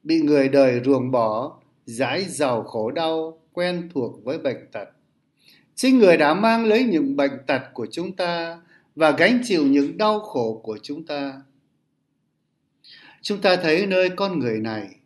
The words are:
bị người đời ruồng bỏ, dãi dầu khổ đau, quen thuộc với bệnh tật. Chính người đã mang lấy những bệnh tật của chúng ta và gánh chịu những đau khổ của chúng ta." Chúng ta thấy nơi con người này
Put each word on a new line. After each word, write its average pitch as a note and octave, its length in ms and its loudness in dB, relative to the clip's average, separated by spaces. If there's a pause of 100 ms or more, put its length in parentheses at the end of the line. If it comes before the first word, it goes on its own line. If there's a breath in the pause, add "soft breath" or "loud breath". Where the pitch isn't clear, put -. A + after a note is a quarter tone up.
bị D#3+ 180 0
người C#3+ 280 4
đời C3 360 4
ruồng B2+ 260 2
bỏ, A#2 480 -2 (260)
dãi B2+ 380 -4
dầu C3 400 -2
khổ A2+ 280 -6
đau, D#3+ 500 -4 (120)
quen F3 400 -4
thuộc A2+ 300 -6
với C#3 140 -6
bệnh C#3 340 -6
tật. G#2 180 -14 (840 soft breath)
Chính C4 240 2
người F3 180 8
đã D3+ 160 4
mang A3+ 320 2
lấy A3 180 4
những D3 320 0
bệnh C#3 160 2 (160)
tật C3 140 0 (120)
của A2+ 180 -8
chúng F#3+ 240 -10
ta E3+ 460 -6 (340 soft breath)
và D#3 160 4
gánh G3 320 2
chịu D#3+ 240 0
những C#3+ 300 2
đau G#3+ 220 0
khổ A2+ 440 -6
của G#2+ 180 -8
chúng D#3+ 240 -12
ta." C#3 360 -10 (1800 loud breath)
Chúng G3+ 200 -6
ta F#3 140 4
thấy F3 300 2
nơi F#3 240 2
con F#3 300 -4
người A2+ 200 -2
này G#2+ 360 -8 (100)